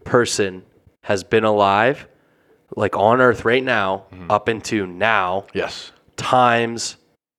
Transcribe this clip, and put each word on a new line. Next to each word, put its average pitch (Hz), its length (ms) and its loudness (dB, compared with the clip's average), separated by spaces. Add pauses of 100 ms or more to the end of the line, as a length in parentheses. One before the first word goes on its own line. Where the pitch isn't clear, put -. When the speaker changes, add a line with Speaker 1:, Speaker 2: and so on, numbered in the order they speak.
Speaker 1:
person 101 600 -2 (400)
has 98 200 -2
been 110 220 2
alive, 107 640 2 (640)
like, 104 220 -2
on 110 240 4
Earth 120 240 2
right 127 180 2
now, 101 400 -2 (100)
Speaker 2:
Mm-hmm. 90 180 -8
Speaker 1:
up 104 180 0
into 107 360 -4
now, 95 680 -2
Speaker 2:
Yes. - 400 -8 (240)
Speaker 1:
times 117 800 0 (420)